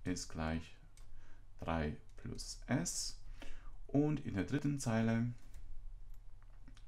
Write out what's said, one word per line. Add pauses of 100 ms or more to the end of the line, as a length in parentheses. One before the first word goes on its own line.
ist
gleich (840)
drei (220)
plus
S. (680)
Und
in
der
dritten
Zeile (1600)